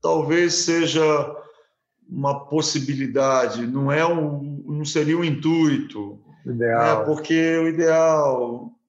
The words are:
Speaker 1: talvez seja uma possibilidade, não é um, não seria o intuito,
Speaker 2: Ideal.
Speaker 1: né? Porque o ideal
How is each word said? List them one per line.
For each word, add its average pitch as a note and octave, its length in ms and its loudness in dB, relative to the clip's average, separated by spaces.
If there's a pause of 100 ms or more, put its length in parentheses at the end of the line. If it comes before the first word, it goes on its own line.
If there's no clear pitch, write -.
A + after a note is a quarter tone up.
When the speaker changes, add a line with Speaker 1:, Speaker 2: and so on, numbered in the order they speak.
Speaker 1:
talvez E3 520 2
seja D#3 760 2 (760)
uma C#3 400 -4
possibilidade, C3+ 1160 0
não C#3 260 -2
é D#3 120 2
um, D3 640 -4
não D3+ 180 -6
seria D3+ 320 0
o F3 80 -2
intuito, C3+ 960 0 (240)
Speaker 2:
Ideal. A#2 560 2
Speaker 1:
né? A2+ 40 -2
Porque E3 540 0
o E3 100 0
ideal D#3 1000 2 (180)